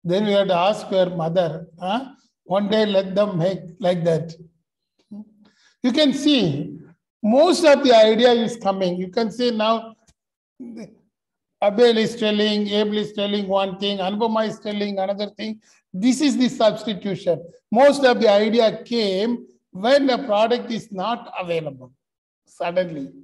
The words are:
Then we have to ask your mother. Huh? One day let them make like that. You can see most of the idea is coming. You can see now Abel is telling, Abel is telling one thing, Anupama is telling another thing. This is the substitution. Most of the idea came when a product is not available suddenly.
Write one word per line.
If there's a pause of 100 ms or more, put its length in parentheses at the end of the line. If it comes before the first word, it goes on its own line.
Then
we
have
to
ask
your
mother. (120)
Huh? (300)
One
day
let
them
make (200)
like
that. (1500)
You
can
see (440)
most
of
the
idea
is
coming.
You
can
see
now (1700)
Abel
is
telling,
Abel
is
telling
one
thing,
Anupama
is
telling
another
thing. (320)
This
is
the
substitution. (280)
Most
of
the
idea
came (240)
when
a
product
is
not
available (540)
suddenly. (120)